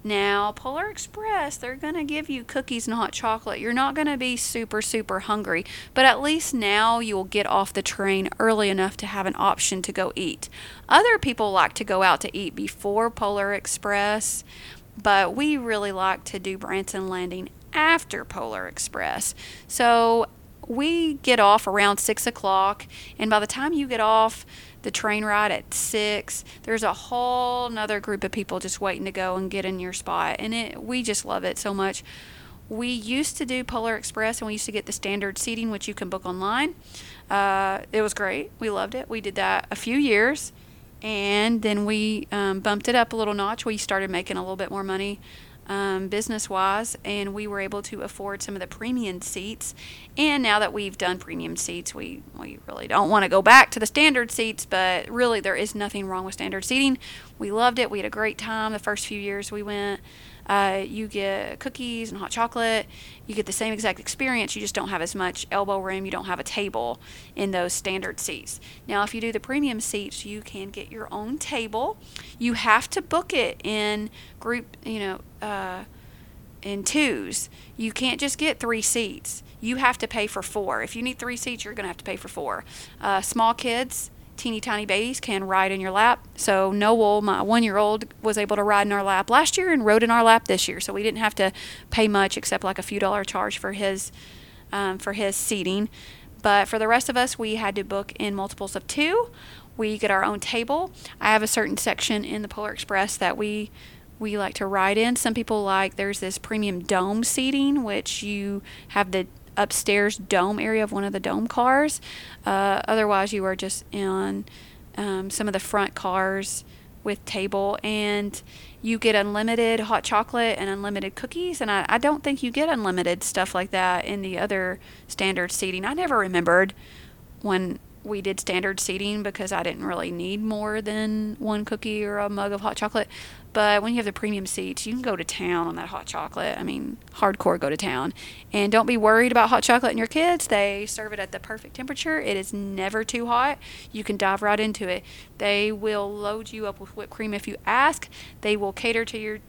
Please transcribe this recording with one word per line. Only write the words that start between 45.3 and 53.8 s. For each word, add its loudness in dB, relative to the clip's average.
um, -2
business-wise, -2
and -4
we -6
were -4
able -4
to -10
afford -8
some -8
of -8
the -6
premium -4
seats. -8
And 4
now 6
that 2
we've -6
done -2
premium -8
seats, -8
we, -12
we -14
really -12
don't 4
wanna 4
go 6
back 12
to -4
the 0